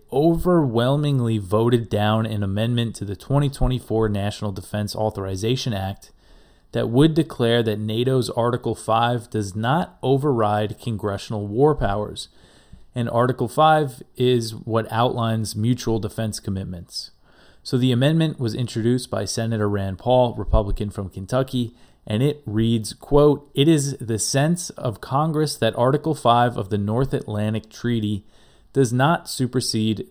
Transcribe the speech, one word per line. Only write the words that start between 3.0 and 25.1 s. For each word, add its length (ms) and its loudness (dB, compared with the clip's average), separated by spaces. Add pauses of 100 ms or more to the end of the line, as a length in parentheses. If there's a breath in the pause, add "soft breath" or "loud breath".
the 120 -6
twenty 340 0
twenty-four 580 0
National 440 -2
Defense 420 -6
Authorization 800 -2
Act 400 -8 (580 soft breath)
that 200 -2
would 220 6
declare 520 2
that 160 -2
nato's 500 0
Article 460 -2
five 540 0
does 260 -4
not 440 -2
override 800 0
congressional 680 -6
war 260 4
powers. 540 -4 (680 soft breath)
And 160 -4
Article 380 0
five 520 2 (140)
is 400 0
what 380 -2
outlines 640 0
mutual 420 0
defense 400 -6
commitments. 720 -8 (540 soft breath)
So 120 -2
the 140 4
amendment 480 2
was 160 -2
introduced 560 0
by 140 -4
Senator 440 -2
Rand 300 -2
Paul, 360 2
Republican 560 0
from 180 -8
Kentucky, 680 -4 (360 soft breath)
and 120 0
it 240 0
reads, 480 0
quote, 580 4
"It 160 4
is 300 4
the 200 -2
sense 520 0
of 320 -6
Congress 540 0